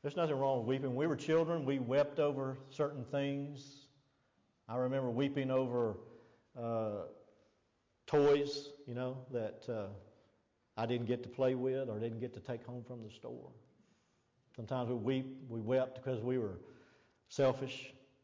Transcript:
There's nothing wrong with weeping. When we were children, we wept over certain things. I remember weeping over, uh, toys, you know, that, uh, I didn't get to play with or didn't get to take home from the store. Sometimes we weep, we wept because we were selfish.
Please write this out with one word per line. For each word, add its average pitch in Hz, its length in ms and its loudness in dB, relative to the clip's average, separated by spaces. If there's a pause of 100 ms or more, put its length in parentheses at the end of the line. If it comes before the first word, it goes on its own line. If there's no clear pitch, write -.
There's 143 120 -4
nothing 156 220 2
wrong 135 220 2
with 110 80 -2
weeping. 131 220 2
When 123 80 -2
we 151 100 2
were 156 80 2
children, 160 500 2
we 135 140 2
wept 139 400 2
over 135 400 2 (100)
certain 143 360 -2
things. 139 800 -4 (840)
I 117 80 -2
remember 127 320 2
weeping 135 400 2
over, 123 480 2 (640)
uh, 110 440 -2 (1000)
toys, 143 640 4 (160)
you 120 80 -8
know, 127 240 -4 (140)
that, 110 360 -4
uh, 110 200 -4 (880)
I 113 80 0
didn't 120 220 0
get 120 160 0
to - 60 -10
play 131 260 2
with 131 340 0
or 107 80 -4
didn't 113 220 -4
get 120 160 -6
to - 40 -10
take 117 240 -8
home 123 200 -10
from 120 200 -12
the 107 60 -12
store. 120 400 -14 (1040)
Sometimes 120 340 -2
we 123 60 0
weep, 131 300 2 (240)
we 113 100 -4
wept 127 360 2
because 127 260 -4
we 127 160 0
were 98 220 -2 (680)
selfish. 131 640 0 (320)